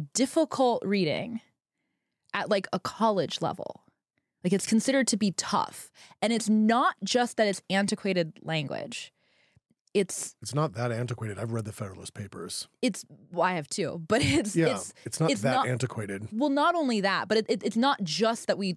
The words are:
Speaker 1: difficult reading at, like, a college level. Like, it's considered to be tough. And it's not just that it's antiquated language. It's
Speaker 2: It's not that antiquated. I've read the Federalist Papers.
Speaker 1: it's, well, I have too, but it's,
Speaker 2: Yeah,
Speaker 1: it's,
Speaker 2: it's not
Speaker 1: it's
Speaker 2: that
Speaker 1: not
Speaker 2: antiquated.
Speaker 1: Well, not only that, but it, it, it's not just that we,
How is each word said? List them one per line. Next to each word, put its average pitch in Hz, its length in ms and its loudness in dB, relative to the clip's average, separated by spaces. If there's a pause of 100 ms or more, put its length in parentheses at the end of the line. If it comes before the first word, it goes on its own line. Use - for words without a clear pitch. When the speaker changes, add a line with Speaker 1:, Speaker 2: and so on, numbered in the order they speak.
(120)
Speaker 1:
difficult 262 720 2
reading 190 560 0 (920)
at, 190 160 -4
like, 196 220 2
a 165 60 0
college 202 640 0
level. - 420 -6 (640)
Like, 175 80 2
it's 196 140 0
considered 262 420 4
to - 80 2
be 196 160 2
tough. - 580 -4 (300)
And 220 140 2
it's 220 160 0
not 226 520 4
just 240 360 0
that 220 80 4
it's 196 240 0
antiquated 190 720 0
language. 156 680 -6 (840)
It's - 480 -2
Speaker 2:
It's - 120 -8
not 147 200 0
that 120 180 -2
antiquated. 113 460 -4
I've 113 140 -4
read 113 140 -4
the 107 60 -8
Federalist 95 420 -12
Papers. 95 540 -10 (140)
Speaker 1:
it's, 226 220 -2 (260)
well, 170 120 -2
I 180 120 2
have 156 140 -6
too, 165 400 -6
but 226 140 2
it's, 269 340 2
Speaker 2:
Yeah, 160 180 6
Speaker 1:
it's, - 180 -8 (140)
Speaker 2:
it's - 140 -6
not 160 100 4
Speaker 1:
it's 220 120 0
Speaker 2:
that 127 120 2
Speaker 1:
not - 140 2
Speaker 2:
antiquated. 104 640 -4
Speaker 1:
Well, 262 180 0
not 294 240 2
only 254 280 0
that, 185 260 0
but 214 100 4
it, 220 100 0
it, 208 140 0
it's - 140 -2
not 262 260 2
just 202 460 0
that 185 100 0
we, 185 180 -2